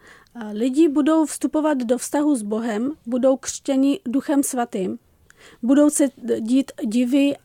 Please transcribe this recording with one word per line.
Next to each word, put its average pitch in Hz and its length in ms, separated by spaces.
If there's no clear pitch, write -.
„Lidi 262 360
budou 302 360
vstupovat 294 520
do 240 200
vztahu 294 380
s 226 60
Bohem, 220 500
budou 254 320
křtěni 277 680
Duchem 277 380
Svatým, 233 540
budou 285 280
se 294 180
dít 247 320
divy 254 480